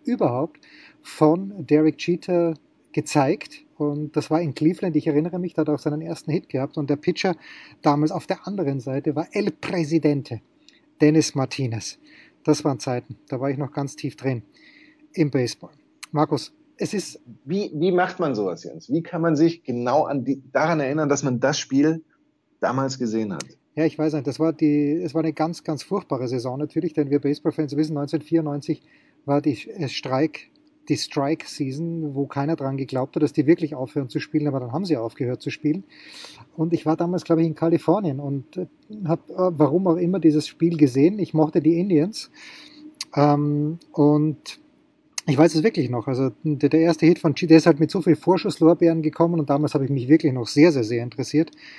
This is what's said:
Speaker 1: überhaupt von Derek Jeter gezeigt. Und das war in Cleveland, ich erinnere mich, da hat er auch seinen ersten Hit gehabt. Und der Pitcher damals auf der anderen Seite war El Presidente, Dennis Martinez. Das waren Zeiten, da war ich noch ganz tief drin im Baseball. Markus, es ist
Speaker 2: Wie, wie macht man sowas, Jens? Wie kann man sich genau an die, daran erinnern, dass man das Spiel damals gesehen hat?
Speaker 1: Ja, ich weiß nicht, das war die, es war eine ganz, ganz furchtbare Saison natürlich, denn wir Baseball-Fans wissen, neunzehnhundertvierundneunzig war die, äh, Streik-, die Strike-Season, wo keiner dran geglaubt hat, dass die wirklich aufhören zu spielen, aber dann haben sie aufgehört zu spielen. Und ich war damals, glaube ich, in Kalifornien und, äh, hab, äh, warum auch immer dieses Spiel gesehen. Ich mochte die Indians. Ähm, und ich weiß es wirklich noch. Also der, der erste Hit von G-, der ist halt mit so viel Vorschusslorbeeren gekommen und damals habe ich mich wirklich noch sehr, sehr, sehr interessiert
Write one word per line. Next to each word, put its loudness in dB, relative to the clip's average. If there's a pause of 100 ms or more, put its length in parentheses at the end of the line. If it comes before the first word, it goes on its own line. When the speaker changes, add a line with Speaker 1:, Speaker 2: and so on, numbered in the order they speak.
Speaker 1:
überhaupt -2 (420)
von 0
Derek 2
Jeter 0 (380)
gezeigt. -2 (140)
Und -4
das -4
war 2
in -4
Cleveland, -2
ich 0
erinnere 0
mich, -8
da -2
hat -2
er 0
auch -4
seinen -4
ersten -10
Hit -4
gehabt. -6
Und -4
der 2
Pitcher -2 (440)
damals 2
auf -8
der -6
anderen -4
Seite -4
war -4
El -2
Presidente, -2 (600)
Dennis 4
Martinez. -4 (460)
Das 2
waren 0
Zeiten, -6 (120)
da -6
war -2
ich -2
noch -6
ganz -6
tief -8
drin -4 (680)
im 0
Baseball. -2 (400)
Markus, 0 (240)
es -4
ist -8 (240)
Speaker 2:
Wie, -4
wie 2
macht 0
man -2
sowas, -4
Jens? -14
Wie 0
kann -6
man 2
sich 2
genau 0
an -4
die, -4 (100)
daran 0
erinnern, -2
dass 0
man -2
das 0
Spiel 0 (580)
damals -2
gesehen -4
hat? -10 (280)
Speaker 1:
Ja, 0
ich -2
weiß 0
nicht, -4
das -6
war 0
die, 0
es -4
war 0
eine -2
ganz, -4
ganz -6
furchtbare -4
Saison -6
natürlich, -4
denn -2
wir 2
Baseball-Fans -2
wissen, -2
neunzehnhundertvierundneunzig -4 (420)
war 2
die, -4
äh, -6
Streik-, -4 (380)
die 2
Strike-Season, -6
wo -2
keiner -4
dran -6
geglaubt -6
hat, 0
dass 0
die 0
wirklich 2
aufhören -6
zu -6
spielen, -2
aber -2
dann -6
haben -2
sie 0
aufgehört -4
zu -8
spielen. -4 (720)
Und -2
ich -4
war 0
damals, -2
glaube 2
ich, 4
in -2
Kalifornien 0
und, -8
äh, -8 (400)
hab, -4
äh, -14
warum 2
auch 4
immer 0
dieses 4
Spiel 0
gesehen. 4
Ich -4
mochte 2
die 2
Indians. 0 (840)
Ähm, 2 (140)
und 0 (680)
ich 2
weiß 6
es 2
wirklich 0
noch. -4
Also 0 (120)
der, 0
der 4
erste 4
Hit 6
von 0
G-, -4
der 10
ist 6
halt 6
mit 0
so -2
viel 4
Vorschusslorbeeren 4
gekommen 2
und -2
damals 2
habe 2
ich -4
mich -2
wirklich 4
noch -4
sehr, 6
sehr, 0
sehr -2
interessiert -2 (260)